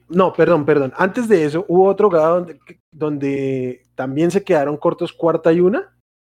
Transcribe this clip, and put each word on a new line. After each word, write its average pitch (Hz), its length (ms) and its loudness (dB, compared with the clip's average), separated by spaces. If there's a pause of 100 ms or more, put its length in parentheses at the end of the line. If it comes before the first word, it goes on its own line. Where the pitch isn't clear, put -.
no, 175 240 2
perdón, 160 320 2
perdón. 143 320 0
Antes 196 300 -2
de 180 180 4
eso, 151 220 -4
hubo 185 200 4
otro 196 220 2
jugada 160 200 2
donde, 175 300 -2 (320)
donde 135 920 -6 (100)
también 135 380 -2
se 196 120 -2
quedaron 147 320 0
cortos, 170 380 -4
cuarta 165 400 0
y 170 60 2
una, 208 360 0 (300)